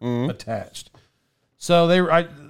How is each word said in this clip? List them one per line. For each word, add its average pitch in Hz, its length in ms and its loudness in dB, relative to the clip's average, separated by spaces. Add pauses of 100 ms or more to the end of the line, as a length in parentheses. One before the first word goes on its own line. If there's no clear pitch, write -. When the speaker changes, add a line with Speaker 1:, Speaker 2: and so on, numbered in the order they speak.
Speaker 1:
Mm-hmm. 120 280 -4
Speaker 2:
attached. - 600 -12 (680)
So 170 300 2
they, 180 120 4
I, 170 280 2 (220)